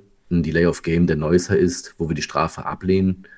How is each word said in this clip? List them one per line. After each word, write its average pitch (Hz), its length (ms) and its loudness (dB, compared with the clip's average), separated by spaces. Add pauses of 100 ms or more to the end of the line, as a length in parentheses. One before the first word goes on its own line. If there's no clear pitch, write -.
(320)
ein 87 120 2
Delay 85 220 2
of 82 160 0
Game 87 240 2
der 82 100 2
Neusser 87 420 2
ist, - 400 -2
wo 82 100 -4
wir 80 80 -2
die 78 60 -6
Strafe - 440 -4
ablehnen 95 640 0 (100)